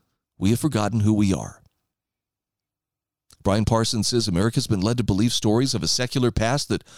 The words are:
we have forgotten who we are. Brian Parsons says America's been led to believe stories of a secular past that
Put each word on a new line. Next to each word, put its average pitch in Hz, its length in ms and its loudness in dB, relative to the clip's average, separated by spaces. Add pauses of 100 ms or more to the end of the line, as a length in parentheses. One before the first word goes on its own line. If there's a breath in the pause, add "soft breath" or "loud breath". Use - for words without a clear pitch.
(380)
we 95 120 2
have 123 100 0
forgotten 110 400 -2
who 107 120 4
we 104 200 2
are. 60 300 -8 (1800)
Brian 101 220 2
Parsons 113 440 0
says 113 200 0
America's 104 380 0
been 98 140 0
led 113 160 0
to 120 80 -2
believe 104 280 0
stories 123 420 0
of 101 80 -4
a 82 60 -4
secular 123 420 0
past 117 380 -2
that 101 160 -2 (140 loud breath)